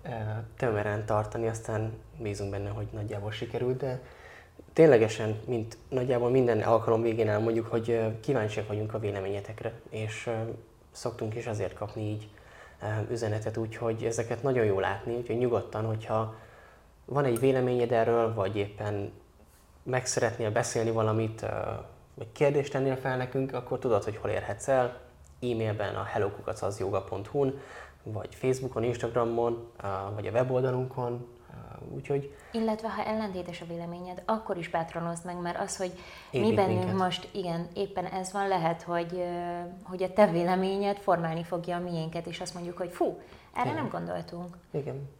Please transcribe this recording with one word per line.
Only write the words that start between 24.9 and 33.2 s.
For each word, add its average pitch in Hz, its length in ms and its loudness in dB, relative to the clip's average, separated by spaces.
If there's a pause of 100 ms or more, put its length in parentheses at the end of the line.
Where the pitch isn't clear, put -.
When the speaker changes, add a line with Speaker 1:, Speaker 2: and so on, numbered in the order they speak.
Speaker 1:
e-mailben 110 540 0
a 101 80 -2
hello 101 280 0
kukac - 320 -6
az 101 160 -2
yoga 98 240 0
pont 98 240 -6
hu-n, 135 340 0 (420)
vagy 107 320 -8
Facebookon, 127 480 0
Instagramon, 117 840 0 (140)
ö, 101 40 -6 (280)
vagy 104 120 -6
a 98 40 -2
weboldalunkon, 127 1000 0 (220)
ö, - 40 -18 (400)
úgyhogy 139 420 -4 (160)
Speaker 2:
Illetve, 220 380 -2
ha 202 140 -4
ellentétes 190 560 -4